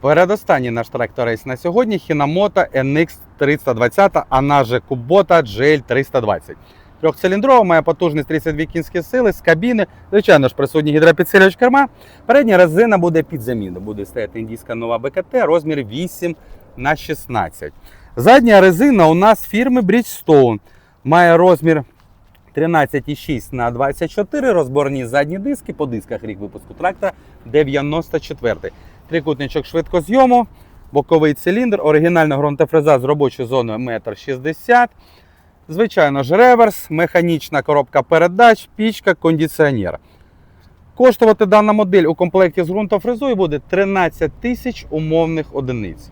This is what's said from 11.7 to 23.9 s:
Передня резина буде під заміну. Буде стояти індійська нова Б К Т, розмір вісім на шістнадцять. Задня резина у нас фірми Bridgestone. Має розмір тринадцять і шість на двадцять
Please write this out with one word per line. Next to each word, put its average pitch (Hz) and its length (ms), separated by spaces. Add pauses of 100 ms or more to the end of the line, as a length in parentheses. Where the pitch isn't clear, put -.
Передня 233 300
резина 180 420
буде 165 240
під 139 200
заміну. 101 380
Буде 101 260
стояти 113 340
індійська 113 340
нова 117 240
Б 131 120
К 185 120
Т, 240 220
розмір 151 400
вісім 165 520 (400)
на 139 200
шістнадцять. 98 760 (440)
Задня 220 440
резина 190 460
у 160 80
нас 202 300
фірми 247 360
Bridgestone. 160 800 (460)
Має 170 320
розмір 160 480 (680)
тринадцять 151 560
і 147 80
шість - 360
на 120 180
двадцять 139 400